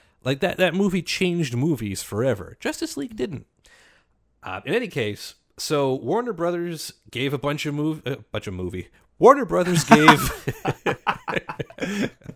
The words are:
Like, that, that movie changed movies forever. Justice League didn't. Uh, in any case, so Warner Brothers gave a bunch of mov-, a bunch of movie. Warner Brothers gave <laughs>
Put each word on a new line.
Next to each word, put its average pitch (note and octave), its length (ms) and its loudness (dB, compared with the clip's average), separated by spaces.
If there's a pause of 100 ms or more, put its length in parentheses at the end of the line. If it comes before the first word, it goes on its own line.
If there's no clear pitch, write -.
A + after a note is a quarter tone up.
(220)
Like, C3+ 180 -2
that, - 180 -2
that F3+ 160 2
movie F#3+ 260 2
changed E3+ 560 -2
movies A#2 460 -2
forever. G#2+ 580 -2
Justice - 380 -6
League B3+ 180 -8
didn't. F#3 300 -6 (960)
Uh, F#2 240 -10
in D3 80 -2
any A#3+ 140 -2
case, G#2+ 460 -6 (240)
so C#3 360 0
Warner G#3 380 -2
Brothers E3+ 600 -4 (180)
gave C3+ 240 -2
a C#3+ 40 -4
bunch C#3+ 280 -2
of D3 80 -2
mov-, D3+ 320 -2
a C#3 120 -4 (140)
bunch G#2+ 140 -6
of G2 80 -8
movie. F2+ 340 -6 (300)
Warner C4 280 8
Brothers E3+ 380 2
gave - 720 6 (1200)
<laughs> G3+ 320 -4 (260)